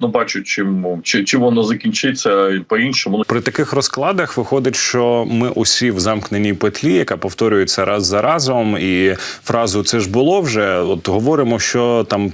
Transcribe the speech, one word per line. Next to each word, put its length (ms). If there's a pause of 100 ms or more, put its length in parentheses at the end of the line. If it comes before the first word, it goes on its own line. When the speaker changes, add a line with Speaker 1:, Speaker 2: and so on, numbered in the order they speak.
Speaker 1:
не 60
бачу, 360
чим, 600
чи, 200
чи 140
воно 260
закінчиться 1040
по-іншому. 600
Speaker 2:
При 140
таких 320
розкладах 640
виходить, 380
що 540
ми 200
усі 420
в 80
замкненій 540
петлі, 400
яка 240
повторюється 680
раз 200
за 160
разом. 560
І 380 (280)
фразу 400
«це 160
ж 100
було 320
вже», 360
от 320
говоримо, 500
що 500
там 240